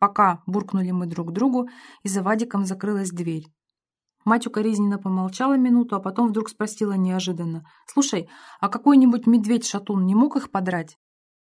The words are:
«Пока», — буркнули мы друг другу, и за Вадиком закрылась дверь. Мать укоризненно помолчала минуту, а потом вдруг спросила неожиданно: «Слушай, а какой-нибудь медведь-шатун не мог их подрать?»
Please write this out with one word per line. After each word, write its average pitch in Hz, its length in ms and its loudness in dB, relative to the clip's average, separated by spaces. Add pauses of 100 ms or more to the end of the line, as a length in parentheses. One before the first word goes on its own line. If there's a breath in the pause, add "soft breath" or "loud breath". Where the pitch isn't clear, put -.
«Пока», — 202 460 2
буркнули 190 440 -2
мы 180 160 -2
друг 170 260 -6
другу, 247 360 0 (340 loud breath)
и 202 60 -8
за 196 120 -2
Вадиком 202 460 -2
закрылась 196 440 -4
дверь. 170 360 -6 (800)
Мать 233 240 0
укоризненно 208 500 0
помолчала 190 580 -2
минуту, 240 380 4
а 196 60 -2
потом 202 280 0
вдруг 214 200 -2
спросила 214 460 -4
неожиданно: 180 720 -2 (220 soft breath)
«Слушай, 220 420 -2 (320 loud breath)
а 196 80 -2
какой-нибудь 247 600 4
медведь-шатун 208 760 0
не 185 120 2
мог 277 180 4
их 269 160 -4
подрать?» 180 480 -4 (540)